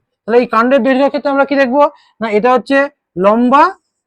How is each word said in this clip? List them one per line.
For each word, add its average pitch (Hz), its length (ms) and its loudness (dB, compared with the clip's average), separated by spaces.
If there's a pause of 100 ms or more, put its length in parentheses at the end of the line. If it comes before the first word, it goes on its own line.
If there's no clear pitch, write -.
(280)
তাহলে 233 140 2
এই 226 120 -2
কাণ্ডের 247 320 0
দৈর্ঘ্যের 269 260 0
ক্ষেত্রে 285 220 -6
আমরা 277 160 0
কি 285 120 -2
দেখবো? 269 200 0 (380)
না 220 60 -8 (120)
এটা 240 140 0
হচ্ছে 269 260 0 (460)
লম্বা 247 400 2 (420)